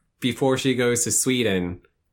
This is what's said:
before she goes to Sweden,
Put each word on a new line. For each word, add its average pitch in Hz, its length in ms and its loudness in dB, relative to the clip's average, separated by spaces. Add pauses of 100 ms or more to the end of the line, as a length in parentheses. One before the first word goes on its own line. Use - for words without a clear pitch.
(200)
before 131 380 0
she 131 180 2
goes 120 280 0
to 110 60 -2
Sweden, 98 680 0 (320)